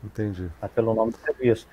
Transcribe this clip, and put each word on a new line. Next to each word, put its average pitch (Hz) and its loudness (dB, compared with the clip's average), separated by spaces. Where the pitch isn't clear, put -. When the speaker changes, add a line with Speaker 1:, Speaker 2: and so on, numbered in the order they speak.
Speaker 1:
Entendi. 98 -6
Speaker 2:
Vai 101 -6
pelo 113 2
nome 110 2
do - -20
serviço. 127 0